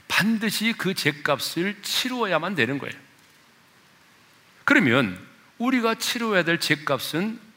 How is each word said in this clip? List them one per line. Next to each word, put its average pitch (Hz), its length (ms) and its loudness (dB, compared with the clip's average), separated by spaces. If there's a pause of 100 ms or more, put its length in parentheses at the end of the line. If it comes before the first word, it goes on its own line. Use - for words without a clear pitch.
반드시 220 680 0
그 185 200 -2
죄값을 156 880 -2
치루어야만 202 720 -2
되는 131 240 0
거예요. 120 160 -10 (1700)
그러면 123 540 4 (400)
우리가 233 360 0
치루어야 220 480 0
될 165 160 2
죄값은 156 800 -2 (180)